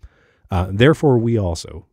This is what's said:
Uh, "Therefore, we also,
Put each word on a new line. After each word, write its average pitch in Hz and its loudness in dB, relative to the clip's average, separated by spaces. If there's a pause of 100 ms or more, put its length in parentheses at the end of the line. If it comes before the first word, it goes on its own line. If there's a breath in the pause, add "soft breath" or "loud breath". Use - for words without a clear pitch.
(500 soft breath)
Uh, 92 -2
"Therefore, 127 2
we 117 -2
also, 85 -6